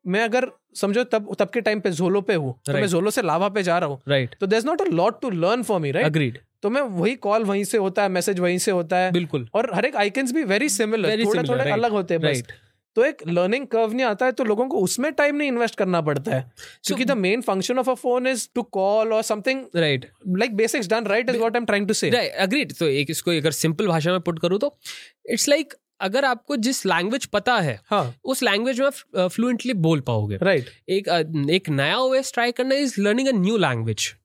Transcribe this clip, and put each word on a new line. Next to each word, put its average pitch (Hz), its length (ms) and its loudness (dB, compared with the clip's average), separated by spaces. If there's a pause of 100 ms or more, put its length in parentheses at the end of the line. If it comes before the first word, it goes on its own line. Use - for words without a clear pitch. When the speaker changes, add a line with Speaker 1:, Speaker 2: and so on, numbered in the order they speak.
Speaker 1:
मैं 202 160 0
अगर 247 240 0 (280)
समझो 208 280 0
तब, 214 360 -2
तब 196 100 0
के 233 120 -2
टाइम 214 180 0
पे 190 120 -2
Zolo 185 320 0
पे 208 100 0
हूँ, 139 320 -2
तो 143 80 -2
मैं 143 60 2
Speaker 2:
राइट। 180 140 0
Speaker 1:
Zolo 190 180 0
से 254 100 -2
Lava 185 320 0
पे 208 100 0
जा 175 140 2
रहा 160 120 -2
हूँ, 135 180 -8
Speaker 2:
राइट। 135 320 0
Speaker 1:
तो 196 80 0
there's 226 260 2
not 381 140 0
a 294 60 0
lot 185 200 2 (120)
to 233 60 -2
learn 185 320 2
for 196 160 0
me, 143 120 -2
right? 170 180 0
Speaker 2:
Agreed। 143 260 0 (260)
Speaker 1:
तो 202 80 0
मैं 269 120 0
वही 214 340 -2
कॉल 220 280 0
वहीं 202 200 0
से 220 140 -2
होता 190 260 0
है, 196 60 2
मैसेज 180 300 0
वहीं 180 180 2
से 185 140 0
होता 180 260 0
है, 185 140 2
Speaker 2:
बिल्कुल। 156 420 -2
Speaker 1:
और 233 220 0
हर 202 100 2
एक 285 100 -2
आइकन्स 240 360 0
भी 311 120 0
very 208 220 0
similar, 233 200 0
Speaker 2:
Very 214 180 0
Speaker 1:
थोड़े 220 200 2
Speaker 2:
similar, 233 260 2
Speaker 1:
थोड़े 247 100 2
Speaker 2:
right, - 140 0
Speaker 1:
अलग 226 180 2
होते 185 220 0
हैं 160 80 0
बस। 151 40 -2
Speaker 2:
राइट। 135 260 0 (440)
Speaker 1:
तो 233 100 6
एक 302 120 -2 (100)
लर्निंग 185 400 0
कर्व 226 260 0
नहीं 254 120 0
आता 220 200 0
है, 262 60 4
तो 262 120 -2
लोगों 220 240 0
को 330 100 -2
उसमें 240 340 0
टाइम 294 240 2
नहीं 294 120 -2
इन्वेस्ट 233 280 0
करना 180 260 0
पड़ता 147 340 -2
है, 127 160 -4
Speaker 2:
So - 360 -14
Speaker 1:
क्योंकि 247 180 0
the 262 120 0
main 202 320 0
function 196 340 0
of 247 140 0
a - 80 -20
phone 247 180 0 (120)
is 214 40 -6 (180)
to 240 60 -2 (140)
call 214 360 2
or 220 180 2
something, 254 440 -4
Speaker 2:
राइट। 147 340 0 (200)
Speaker 1:
like 214 240 0
basics 220 340 0
done, 220 160 0
right, 214 220 0
is 254 60 0
Speaker 2:
Bi- 233 100 0
Speaker 1:
what 226 100 2
I'm 233 140 -2
trying 202 220 0
to 208 160 2
say। 170 100 2
Speaker 2:
राइट, 220 180 0 (100)
agreed। 196 380 -2
तो 165 80 2
एक 139 220 2
इसको 165 220 -2
अगर 156 200 0
सिंपल 160 360 0
भाषा 165 240 2
में 185 80 0
पुट 170 200 -4
करूँ 185 200 0
तो 285 180 -2 (560)
it's 240 160 0
like 294 240 2 (260)
अगर 226 260 0
आपको 254 300 -2
जिस 247 300 -2
लैंग्वेज 190 400 0
पता 208 340 0
है, 139 260 -2
Speaker 1:
हाँ। 123 380 -2
Speaker 2:
उस 262 200 -2
लैंग्वेज 233 360 0
में 269 80 2
आप, - 300 -6
अ, 185 100 2
फ्लुएंटली 240 460 -2
बोल 160 260 2
पाओगे। 104 440 -2
Speaker 1:
राइट। 170 260 2 (200)
Speaker 2:
एक, 202 200 0
अ, 170 100 4 (300)
एक 180 200 0
नया 147 280 0
ओएस 262 360 0
ट्राई 240 180 0
करना 262 240 0
is 277 240 0
learning 240 340 2
a 196 100 2
new 220 140 2
language 117 460 0 (220)